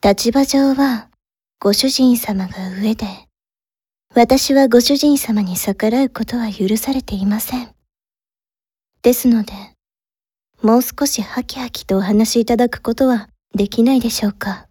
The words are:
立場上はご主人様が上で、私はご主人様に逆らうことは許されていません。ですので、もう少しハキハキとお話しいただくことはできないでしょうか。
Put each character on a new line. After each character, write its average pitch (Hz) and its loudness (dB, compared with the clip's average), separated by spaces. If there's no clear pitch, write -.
立 208 2
場 277 4
上 269 2
は 262 0
ご 202 0
主 262 0
人 254 2
様 190 -6
が 185 -10
上 214 -2
で、 214 -8
私 254 4
は 269 6
ご 240 6
主 285 2
人 294 2
様 214 -2
に 180 -4
逆 208 -2
ら 247 0
う 262 0
こ - -6
と 240 -6
は 226 -4
許 196 -2
さ 269 -4
れ 262 -2
て 214 -8
い 190 -4
ま 208 0
せ 247 -8
ん。 233 -18
で 247 4
す 247 0
の 226 2
で、 - -10
も 226 4
う - 0
少 - -4
し - -4
ハ 247 -8
キ - -12
ハ 247 -8
キ - -16
と 190 0
お 190 0
話 208 2
し 240 2
い 220 0
た 233 0
だ 240 2
く - -10
こ 233 -4
と 262 2
は 240 -2
で 202 -2
き - -2
な 262 4
い 254 2
で 233 -2
し - -4
ょ 208 0
う 202 -8
か。 - -10